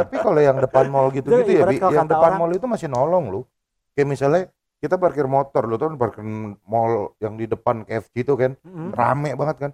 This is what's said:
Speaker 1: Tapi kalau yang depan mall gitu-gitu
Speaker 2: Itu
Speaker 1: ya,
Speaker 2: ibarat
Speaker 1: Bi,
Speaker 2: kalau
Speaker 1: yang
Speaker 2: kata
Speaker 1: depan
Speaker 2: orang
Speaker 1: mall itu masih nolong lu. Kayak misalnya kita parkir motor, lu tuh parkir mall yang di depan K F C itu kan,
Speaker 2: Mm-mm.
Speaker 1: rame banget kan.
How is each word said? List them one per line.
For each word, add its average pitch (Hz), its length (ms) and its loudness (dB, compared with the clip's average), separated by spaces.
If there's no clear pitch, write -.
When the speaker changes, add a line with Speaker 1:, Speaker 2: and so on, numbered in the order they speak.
Speaker 1:
Tapi 262 140 -6
kalau 190 220 2
yang 139 180 4
depan 131 300 2
mall 135 220 2
gitu-gitu 139 320 2
Speaker 2:
Itu 220 100 2
Speaker 1:
ya, 160 80 6
Speaker 2:
ibarat 180 120 4
Speaker 1:
Bi, - 80 0
Speaker 2:
kalau 185 140 2
Speaker 1:
yang 156 120 2
Speaker 2:
kata 156 80 0
Speaker 1:
depan 165 140 4
Speaker 2:
orang 190 120 2
Speaker 1:
mall 170 140 0
itu 196 140 -4
masih 202 200 -4
nolong 147 400 0
lu. 98 140 -6
Kayak 143 180 0
misalnya 143 320 2
kita 147 220 -2
parkir 147 280 0
motor, 139 400 0
lu 113 100 -2
tuh 131 200 -2
parkir 113 260 -4
mall 113 560 -2
yang 107 160 -8
di 113 140 -8
depan 113 340 -4
K 110 140 -8
F 110 120 -6
C 120 140 -8
itu 135 140 0
kan, 131 240 0
Speaker 2:
Mm-mm. 175 320 -14
Speaker 1:
rame 135 420 -2
banget 147 240 -4
kan. 143 160 -8